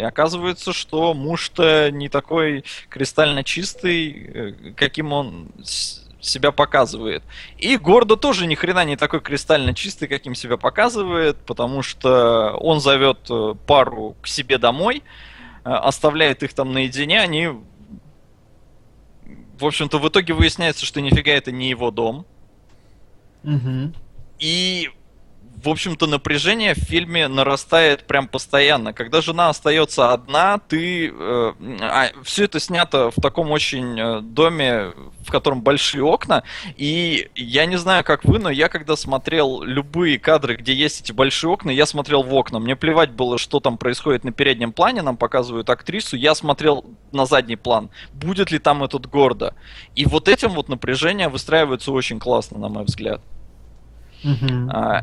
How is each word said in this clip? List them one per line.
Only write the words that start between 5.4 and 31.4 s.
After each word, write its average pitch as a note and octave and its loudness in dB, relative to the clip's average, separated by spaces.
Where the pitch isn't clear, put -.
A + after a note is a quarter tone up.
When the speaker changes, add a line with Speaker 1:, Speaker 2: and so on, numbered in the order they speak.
Speaker 1:
с-, - -10
себя C#3 0
показывает. A2+ 0
И B3+ 0
Гордо G#3+ 6
тоже G3 0
ни D#3+ 0
хрена F3+ 0
не D3 -2
такой D3 -2
кристально C#3+ 0
чистый, - -8
каким C#3 -6
себя A#2+ -4
показывает, F3+ 0
потому B2 -4
что A#2 2
он D#3 2
зовёт, C3+ 4
э, A2 -2
пару A#2 2
к - -20
себе C3+ 0
домой, D#3+ 0
э, B2 -8
оставляет D3 0
их C#3 -6
там C3 -4
наедине, C3+ 0
они... E3 -2
в C#3 -2
общем-то, D3+ 0
в D3 0
итоге E3+ 2
выясняется, D#3+ 0
что - -6
нифига C#3 2
это C3+ 0
не B2+ -4
его A#2+ -2
дом. A#2 -4
Speaker 2:
Мгм. C3+ -2
Speaker 1:
И, F3 -2
в C#3+ 0
общем-то, D#3+ 0
напряжение D#3 0
в - -2
фильме E3 -2
нарастает C#3 2
прям C#3 0
постоянно. C#3 0
Когда A#2+ -2
жена E3 0
остаётся D3 2
одна, D3 2
ты... E3+ -2
э, A2 -2